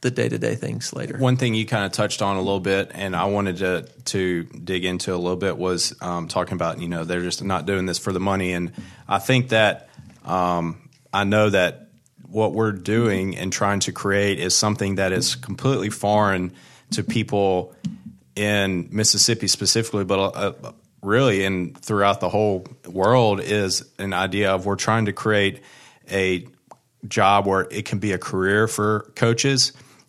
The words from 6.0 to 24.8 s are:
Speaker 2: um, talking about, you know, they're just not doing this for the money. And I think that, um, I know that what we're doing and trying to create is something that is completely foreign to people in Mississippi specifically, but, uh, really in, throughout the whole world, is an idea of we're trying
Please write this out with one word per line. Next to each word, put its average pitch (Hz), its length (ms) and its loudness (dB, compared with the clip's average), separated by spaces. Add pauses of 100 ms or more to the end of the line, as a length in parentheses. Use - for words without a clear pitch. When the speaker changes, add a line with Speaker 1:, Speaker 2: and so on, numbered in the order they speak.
Speaker 2:
um, 87 260 -6
talking 90 280 -2
about, 82 260 -4
you 85 60 -8
know, 85 160 -4
they're 87 180 -4
just 87 220 -6
not 92 240 -4
doing 95 180 -2
this 90 140 -4
for - 120 -6
the 92 80 -2
money. 95 340 0
And 87 180 -4 (360)
I 98 120 0
think 127 300 0
that, 110 380 2 (380)
um, 87 520 0 (360)
I 101 120 2
know 107 260 4
that 90 380 2 (380)
what 98 260 0
we're 110 180 0
doing 98 680 0
and 90 160 -6
trying 101 280 2
to - 100 -2
create 101 480 0
is 90 160 0
something 101 400 0
that 92 160 0
is - 240 0
completely 107 560 -2
foreign 101 600 0 (380)
to 104 120 -4
people 98 680 0 (640)
in 98 560 0
Mississippi 107 560 2
specifically, 104 560 0
but, 95 160 2 (160)
uh, 98 160 -2 (500)
really 104 440 2
in, 92 280 -2
throughout 101 460 2
the 92 80 0
whole 98 380 2 (200)
world, 101 540 4
is 98 460 0 (120)
an 98 160 -6
idea 95 380 2
of 95 140 0
we're 101 100 0
trying 110 300 2